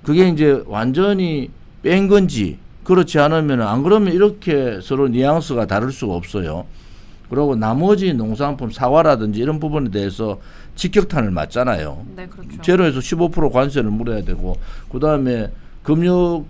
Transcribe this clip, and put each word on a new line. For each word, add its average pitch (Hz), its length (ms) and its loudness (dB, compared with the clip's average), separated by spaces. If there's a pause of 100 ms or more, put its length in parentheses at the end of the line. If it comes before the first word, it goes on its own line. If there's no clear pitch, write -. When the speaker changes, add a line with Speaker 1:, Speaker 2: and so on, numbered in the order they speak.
Speaker 1:
그게 170 240 6
이제 147 400 2
완전히 156 840 0 (320)
뺀 190 260 2
건지 147 480 2 (260)
그렇지 - 360 2
않으면, 147 420 2
안 110 200 0
그러면 196 300 4
이렇게 165 720 0
서로 135 240 0
뉘앙스가 131 600 0
다를 107 220 -2
수가 117 260 -4
없어요. 87 500 -6 (640)
그리고 139 260 0
나머지 165 580 2
농산품, 117 580 -4
사과라든지 127 680 2
이런 147 220 -2
부분에 147 280 -2
대해서 98 520 -4 (340)
직격탄을 160 560 0
맞잖아요. 82 760 -2 (120)
Speaker 2:
네, - 100 -16
그렇죠. - 340 -16
Speaker 1:
제로에서 175 380 2
십오 165 300 -2
프로 156 220 2
관세를 131 380 0
물어야 110 340 -2
되고, 92 340 -2 (340)
그다음에 127 580 0 (340)
금융 170 680 2